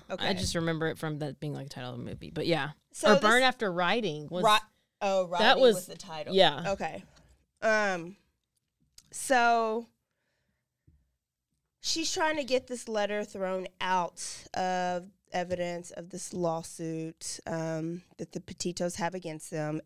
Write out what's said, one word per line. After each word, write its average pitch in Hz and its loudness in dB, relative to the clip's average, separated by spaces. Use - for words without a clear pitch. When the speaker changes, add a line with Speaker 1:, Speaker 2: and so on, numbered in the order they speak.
Speaker 1:
Okay, - -4
Speaker 2:
I - 2
Speaker 1:
okay. 185 -2
Speaker 2:
just 185 -2
remember 165 0
it 160 -4
from 151 -6
that 147 -6
being, 147 -6
like, 139 -10
the - -16
title 123 -10
of 120 -10
a 123 -10
movie. - -12
But - -4
yeah. 151 0
Speaker 1:
So 294 6
Speaker 2:
Or 269 8
Burn 226 6
Speaker 1:
this 262 6
Speaker 2:
After 233 0
Writing 175 0
was 180 0
Speaker 1:
Ri-, 214 8
oh, 190 2
Speaker 2:
that 170 -2
Speaker 1:
Writing 247 6
Speaker 2:
was 226 8
Speaker 1:
was 180 -6
the - -16
title. 160 -10
Speaker 2:
Yeah. 165 6
Speaker 1:
Okay. 190 -6
Um, 202 0
so 233 2
she's 320 -2
trying 311 0
to 285 -2
get 254 -2
this 247 -10
letter 208 -2
thrown 185 -6
out 185 -2
of 180 -2
evidence 175 -4
of 175 -12
this - -10
lawsuit, 165 -6
um, 165 -4
that - -10
the 185 -10
Petitos 175 -6
have 175 -4
against 160 -10
them. 151 -4